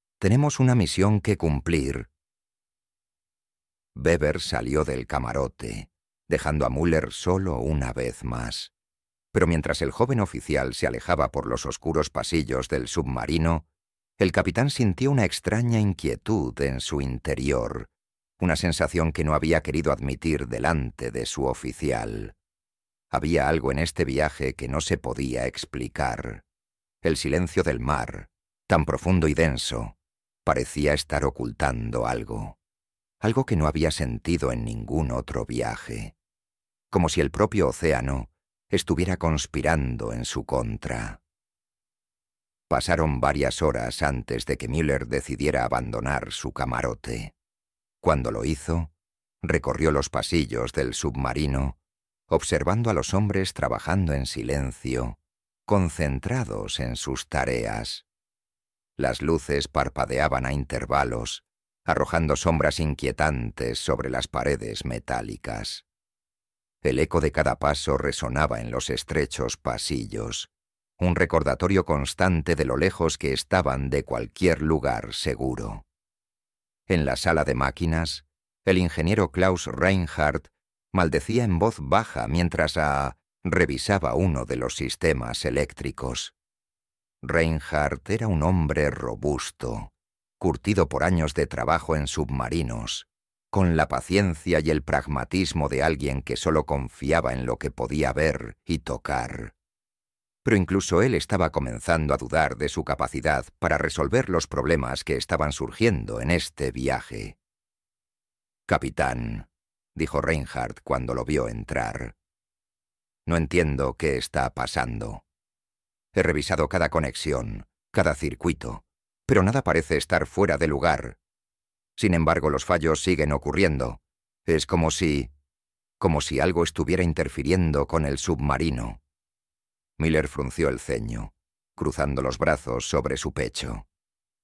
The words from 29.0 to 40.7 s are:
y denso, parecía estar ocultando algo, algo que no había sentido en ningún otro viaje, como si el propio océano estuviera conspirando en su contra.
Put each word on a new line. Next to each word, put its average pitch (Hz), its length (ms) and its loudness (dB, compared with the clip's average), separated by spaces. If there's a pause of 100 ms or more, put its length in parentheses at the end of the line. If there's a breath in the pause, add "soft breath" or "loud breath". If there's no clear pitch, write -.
y 73 60 2
denso, 62 640 0 (460)
parecía 73 500 2
estar 73 300 -2
ocultando 58 840 -2
algo, 57 520 -6 (600)
algo 117 280 2
que 104 100 2
no 78 100 4
había 78 240 2
sentido 65 600 -2
en 57 120 -4
ningún 57 460 -2
otro 62 340 -4
viaje, 57 720 -6 (760)
como 87 180 4
si 85 120 0
el 73 100 2
propio 98 380 2
océano 65 640 0 (380)
estuviera 90 480 0
conspirando 69 960 0
en 58 120 -6
su 60 200 -6
contra. 58 800 -4 (1500)